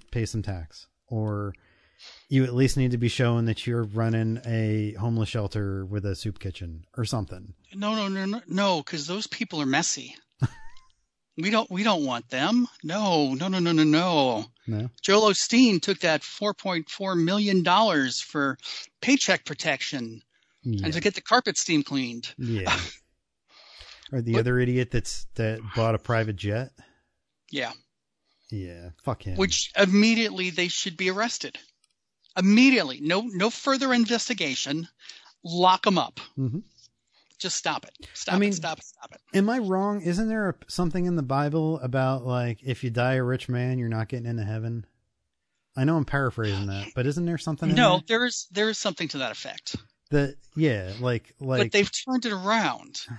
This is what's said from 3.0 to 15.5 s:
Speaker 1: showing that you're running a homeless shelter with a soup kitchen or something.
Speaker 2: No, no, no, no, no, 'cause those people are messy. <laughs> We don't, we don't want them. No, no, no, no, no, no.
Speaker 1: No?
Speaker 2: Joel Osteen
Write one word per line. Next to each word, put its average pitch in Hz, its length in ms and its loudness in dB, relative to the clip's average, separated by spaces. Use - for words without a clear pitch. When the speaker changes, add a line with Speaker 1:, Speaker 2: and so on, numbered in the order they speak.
Speaker 1:
showing 117 380 2
that 113 200 -2
you're 117 180 -2
running 113 640 0
a 110 480 -2
homeless 113 360 -2
shelter 98 560 -4
with 101 200 -6
a 98 100 -2
soup - 240 -8
kitchen 85 460 -10
or 117 80 -2
something. 101 480 -6
Speaker 2:
No, 208 220 -4
no, 208 140 -2
no, 190 160 -2
no, 208 220 -4
no, 185 360 2
'cause 151 240 -8
those 202 200 -6
people - 340 -6
are 143 40 0
messy. 135 500 -2
<laughs> - 60 2
We 190 100 0
don't, 220 200 0
we 185 120 -2
don't 190 200 2
want 120 260 -4
them. 202 380 2
No, 165 500 2
no, 139 140 -2
no, 190 120 0
no, 170 120 2
no, 156 140 6
no. 151 600 4
Speaker 1:
No? 113 220 -2
Speaker 2:
Joel 208 300 6
Osteen 226 500 6